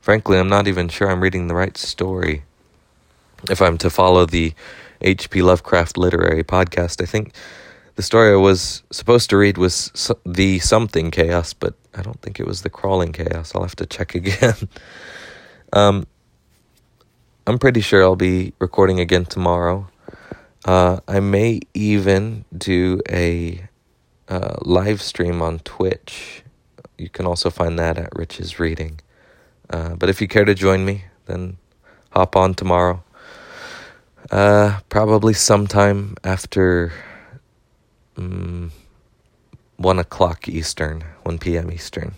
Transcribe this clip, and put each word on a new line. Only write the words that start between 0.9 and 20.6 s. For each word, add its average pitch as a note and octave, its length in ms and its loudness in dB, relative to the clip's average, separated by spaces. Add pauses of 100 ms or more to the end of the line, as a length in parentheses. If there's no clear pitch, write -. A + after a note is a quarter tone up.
I'm F#2 140 0
reading F2+ 240 -2
the E2+ 80 -4
right F#2 220 -2
story. F2 680 -6 (1040)
If G2 140 2
I'm E2+ 160 2
to F2+ 100 0
follow F#2 380 4
the D#2+ 260 -2 (480)
H F#2+ 300 -2
P F#2 120 0
Lovecraft F2+ 540 2
literary E2+ 460 0
podcast, F2+ 580 -2
I F2+ 60 -4
think G#2+ 260 -6 (640)
the - 80 -8
story A2+ 300 6
I G2 40 6
was F#2+ 540 2
supposed - 400 2
to G#2 60 2
read G2+ 220 4
was - 360 0
s-, - 160 -6 (160)
The F#2 320 0
Something F2 540 0
Chaos, E2+ 400 0
but - 220 -6 (200)
I F#2 80 -10
don't A#2 180 -12
think - 200 -14
it - 60 -6
was - 160 -8
The - 80 -6
Crawling F#2 420 -2
Chaos. E2 420 -6
I'll F#2 80 -2
have F#2 140 -8
to - 100 -8
check - 280 -8
<laughs> - 20 -2
again. G2+ 520 -2 (1040)
Um, G2+ 360 4 (1400)
I'm A#2+ 140 -2
pretty B2 200 4
sure G2+ 220 6
I'll F#2 140 6
be F#2 420 0
recording F#2 400 2
again F2+ 260 0
tomorrow. F2 640 -2 (760)